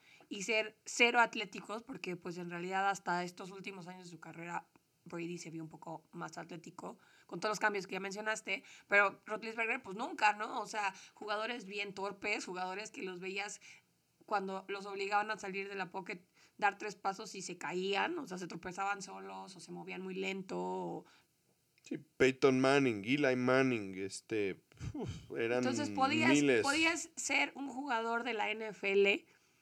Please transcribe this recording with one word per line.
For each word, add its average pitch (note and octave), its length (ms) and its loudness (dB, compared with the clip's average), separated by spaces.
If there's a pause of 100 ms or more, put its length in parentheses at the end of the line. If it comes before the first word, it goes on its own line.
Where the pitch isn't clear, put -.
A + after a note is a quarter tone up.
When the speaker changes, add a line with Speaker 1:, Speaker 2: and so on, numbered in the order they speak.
(280)
Speaker 1:
y G3+ 140 -8
ser A3 420 0
cero A#3+ 360 6
atléticos, A3 640 0
porque, F3 320 -8
pues, F3 220 -8
en F3 120 -8
realidad F#3+ 400 0
hasta F3+ 320 0
estos F3+ 300 -8
últimos G3 340 -10
años F#3 180 -14
de F3 60 -14
su E3 80 -14
carrera E3+ 480 -8 (380)
Brady E3+ 340 -6
se E3+ 120 -12
vio D#3+ 120 -8
un D#3+ 60 -10
poco D#3+ 420 -12
más E3+ 260 -10
atlético, F3 600 -12 (280)
con F#3+ 120 -10
todos G#3+ 140 0
los F#3+ 80 -2
cambios G#3 260 2
que - 60 -10
ya F#3+ 80 -4
mencionaste, G3 640 -4 (240)
pero G3+ 360 6
Roethlisberger, A3+ 600 -2
pues, F#3+ 120 -8
nunca, A#3+ 360 4
¿no? A3 280 -4
O G#3 60 -6
sea, G3+ 260 -2 (220)
jugadores G#3+ 500 -4
bien G3+ 300 -6
torpes, G3+ 500 -4
jugadores F#3 460 -6
que - 120 -12
los F#3 180 -8
veías G3 400 -6 (640)
cuando F#3+ 420 -2
los G3 200 -6
obligaban G3+ 440 0
a G#3+ 80 -2
salir G3 300 -4
de G3+ 80 -8
la F#3 160 -6
pocket, F#3+ 280 -8 (380)
dar G3+ 180 4
tres G#3 200 -8
pasos G#3 400 -4
y F#3+ 60 -8
se F3+ 140 -8
caían, G3 640 0
o C#4+ 80 -8
sea, F3+ 120 -8
se F3+ 100 -8
tropezaban G3 540 -4
solos, F#3+ 520 -12
o F3+ 60 -18
se F3 100 -18
movían F3+ 320 -10
muy F#3 140 -6
lento, F#3+ 420 -4
o F3+ 480 -4 (760)
Speaker 2:
Sí, - 160 -8 (180)
Peyton C3 420 6
Manning, C3+ 460 6
Eli C3 320 4
Manning, B2 600 4
este, G2 640 -2 (320)
uf, - 460 -8
eran A#2+ 200 2
Speaker 1:
Entonces B2 320 0
podías, - 400 4
Speaker 2:
miles. C4+ 320 6
Speaker 1:
podías D#4+ 520 2
ser C#4+ 400 0
un C#4 140 -8
jugador A#3 560 -2
de A#3+ 100 -2
la G#3 160 -2
N A3 160 -6
F G3 240 -4
L, G3+ 340 6 (380)